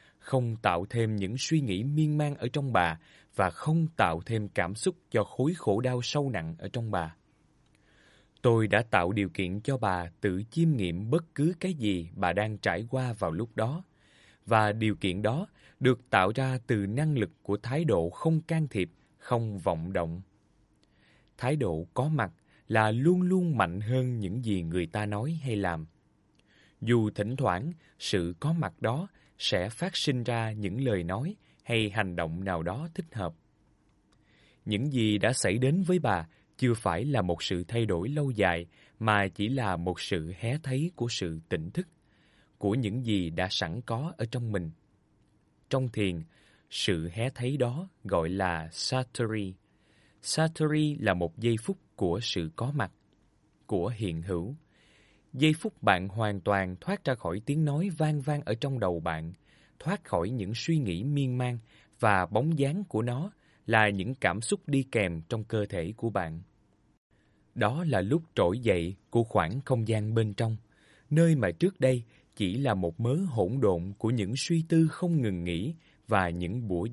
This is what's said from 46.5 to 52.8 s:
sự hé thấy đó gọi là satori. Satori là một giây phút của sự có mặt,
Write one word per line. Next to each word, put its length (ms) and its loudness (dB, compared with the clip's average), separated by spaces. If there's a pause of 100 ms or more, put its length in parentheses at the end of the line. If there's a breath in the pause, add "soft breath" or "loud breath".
sự 440 -2
hé 160 -2
thấy 280 -4
đó 320 -2 (140)
gọi 260 0
là 420 -2
satori. 840 -4 (680 soft breath)
Satori 760 0
là 180 2
một 240 -2
giây 260 2
phút 140 -4 (180)
của 260 0
sự 340 -4
có 200 -4
mặt, 160 -4 (720)